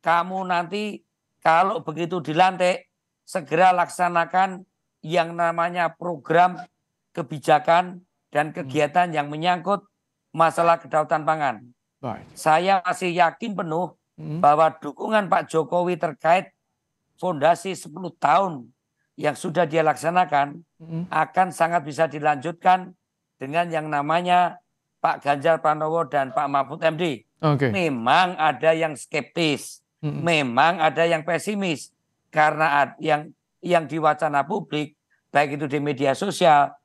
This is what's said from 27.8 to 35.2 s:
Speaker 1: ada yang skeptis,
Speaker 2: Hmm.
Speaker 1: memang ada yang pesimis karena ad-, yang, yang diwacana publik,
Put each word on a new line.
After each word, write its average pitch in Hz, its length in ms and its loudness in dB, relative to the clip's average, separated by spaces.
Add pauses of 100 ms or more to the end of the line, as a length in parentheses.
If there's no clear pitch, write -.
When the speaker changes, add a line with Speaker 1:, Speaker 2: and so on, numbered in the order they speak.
Speaker 1:
ada 156 400 2
yang 160 240 -2
skeptis, 151 800 -4 (240)
Speaker 2:
Hmm. 147 160 -6
Speaker 1:
memang 156 640 2
ada 156 240 2
yang 160 160 0
pesimis 175 720 -4 (320)
karena 151 560 2
ad-, - 160 -6
yang, 151 320 -2 (320)
yang 170 240 0
diwacana 151 560 0
publik, 151 560 -6 (320)